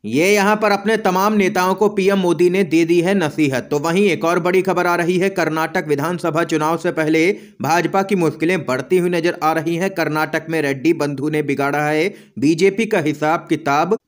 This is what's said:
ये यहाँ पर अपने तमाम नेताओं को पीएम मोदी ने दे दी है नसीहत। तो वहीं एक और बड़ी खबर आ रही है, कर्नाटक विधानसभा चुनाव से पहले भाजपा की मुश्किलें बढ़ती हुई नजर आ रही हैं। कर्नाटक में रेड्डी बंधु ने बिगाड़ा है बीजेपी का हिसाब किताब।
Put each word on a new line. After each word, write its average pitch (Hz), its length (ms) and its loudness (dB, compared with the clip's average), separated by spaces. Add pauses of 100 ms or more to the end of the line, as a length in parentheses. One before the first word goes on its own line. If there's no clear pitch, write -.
ये 127 240 0
यहाँ 208 280 4
पर 214 160 0
अपने 202 260 0
तमाम 202 360 0
नेताओं 185 420 2
को 208 140 2
पीएम 196 300 2
मोदी 175 300 2
ने 190 140 2
दे 165 220 2
दी 170 160 2
है 185 160 2
नसीहत। 143 540 0
तो 147 80 0
वहीं 165 260 0
एक 165 200 0
और 170 140 2
बड़ी 180 220 0
खबर 180 260 0
आ 175 80 2
रही 170 220 0
है, 190 120 0
कर्नाटक 160 580 -2
विधानसभा 160 560 -2
चुनाव 160 340 0
से 170 140 -4
पहले 160 400 2 (300)
भाजपा 165 420 0
की 196 120 -2
मुश्किलें 165 500 0
बढ़ती 160 320 -2
हुई 180 120 0
नजर 170 340 -2
आ 156 100 2
रही 165 220 -2
हैं। 190 160 -2
कर्नाटक 156 580 -2
में 160 120 -2
रेड्डी 139 320 0
बंधु 147 360 -4
ने 151 140 -2
बिगाड़ा 143 420 -2
है 156 280 0 (260)
बीजेपी 185 460 2
का 214 140 0
हिसाब 151 500 -2
किताब। 156 480 0 (100)